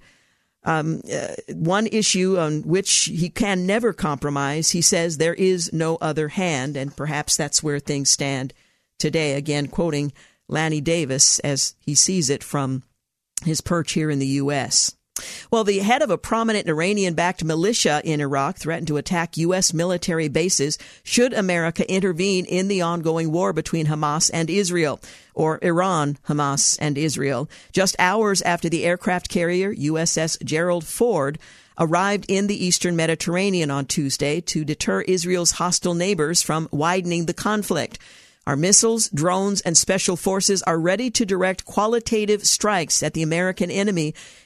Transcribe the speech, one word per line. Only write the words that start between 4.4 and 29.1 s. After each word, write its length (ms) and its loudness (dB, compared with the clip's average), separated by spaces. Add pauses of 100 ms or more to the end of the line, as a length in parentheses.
he 120 0
says, 340 2
"There 180 2
is 380 2
no 300 0
other 260 -2
hand," 480 -2
and 180 -6
perhaps 400 -2
that's 280 -2
where 180 -2
things 300 -2
stand 420 -2 (460)
today. 340 0
Again, 360 -2
quoting 440 -2 (360)
Lanny 340 -2
Davis 560 2
as 420 -2
he 140 -4
sees 340 2
it 160 -2
from 380 -4 (600)
his 200 0
perch 300 0
here 180 0
in 80 0
the 80 0
U 260 0
S. 400 0 (580)
Well, 140 4
the 160 2
head 200 4
of 100 2
a 60 2
prominent 500 0
Iranian-backed 800 0
militia 600 2
in 160 0
Iraq 360 -2
threatened 320 -6
to 80 0
attack 400 -4
U 160 2
S 220 2
military 540 0
bases 500 0 (240)
should 320 2
America 580 0
intervene 540 0
in 220 0
the 120 0
ongoing 500 0
war 220 0
between 340 -2
Hamas 460 0
and 160 -2
Israel, 500 0 (360)
or 280 0
Iran, 540 2 (100)
Hamas, 540 0
and 160 0
Israel, 540 -2 (200)
just 280 2
hours 440 2
after 260 0
the 160 0
aircraft 440 0